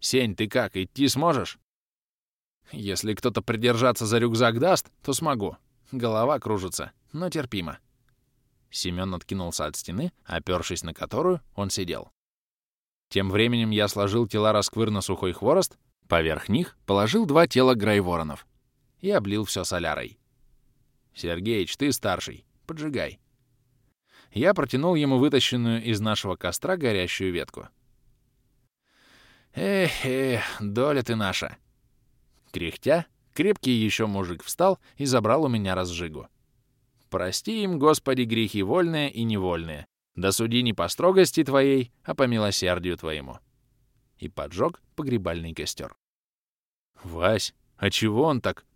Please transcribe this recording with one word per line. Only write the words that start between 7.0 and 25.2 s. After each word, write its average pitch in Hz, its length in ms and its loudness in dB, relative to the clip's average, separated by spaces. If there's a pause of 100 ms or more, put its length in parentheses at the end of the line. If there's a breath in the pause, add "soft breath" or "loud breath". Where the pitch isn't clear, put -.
но 165 180 -6
терпимо. 101 480 -6 (920)
Семён 90 440 -6
откинулся 87 520 -6
от 78 100 -8
стены, 123 360 -6 (120)
опёршись 85 580 -4
на 82 100 -10
которую 165 480 -2 (140)
он 101 160 -4
сидел. 80 400 -6 (1000)
Тем 98 220 0
временем 113 400 2
я 104 180 2
сложил 104 400 0
тела 107 240 2
расквыр 107 380 0
на 101 100 -2
сухой 92 320 -2
хворост, 151 460 0 (300)
поверх 82 420 0
них 151 340 -2
положил 113 400 2
два 160 220 6
тела 127 280 4
грайворонов 90 720 0 (540)
и 190 100 -4
облил 104 340 0
всё 95 200 -4
солярой. 78 540 -4 (960)
«Сергеич, 90 600 -4
ты 143 160 0
старший, - 520 -4 (220)
поджигай». 147 520 -6 (1120 soft breath)
Я 156 200 2
протянул 156 420 0
ему 143 240 2
вытащенную 120 640 2